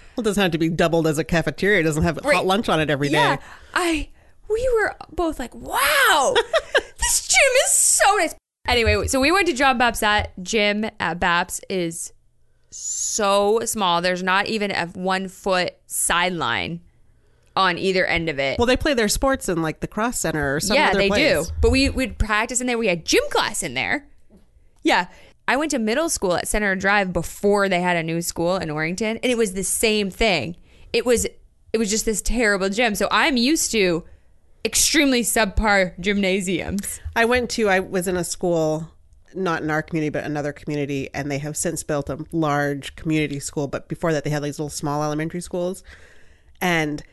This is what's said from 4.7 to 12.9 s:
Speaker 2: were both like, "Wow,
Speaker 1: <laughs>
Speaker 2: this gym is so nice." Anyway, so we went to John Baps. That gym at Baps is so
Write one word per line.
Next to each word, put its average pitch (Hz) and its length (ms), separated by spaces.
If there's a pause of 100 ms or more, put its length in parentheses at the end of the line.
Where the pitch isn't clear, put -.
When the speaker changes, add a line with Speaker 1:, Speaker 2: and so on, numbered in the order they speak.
Speaker 2:
were 415 180 (160)
both 320 300
like, 240 140
"Wow, 403 800
Speaker 1:
<laughs> 480 400 (240)
Speaker 2:
this - 280
gym 571 260 (140)
is - 60
so - 460
nice." 330 180 (320)
Anyway, 214 400
so 269 100
we 277 140
went 370 160
to 349 40
John 262 280
Baps. 233 180
That 208 320 (140)
gym 208 400 (160)
at 170 180
Baps 180 500
is 170 440 (580)
so 202 920